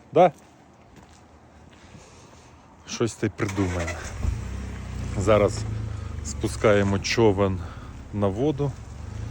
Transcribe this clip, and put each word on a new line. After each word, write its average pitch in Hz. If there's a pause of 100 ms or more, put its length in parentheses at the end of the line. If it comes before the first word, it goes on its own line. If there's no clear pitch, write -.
(120)
Да? 185 (2500)
Щось -
та -
й 104
придумаємо. 92 (1300)
Зараз 101 (600)
спускаємо 101
човен 98 (520)
на 101
воду 135 (580)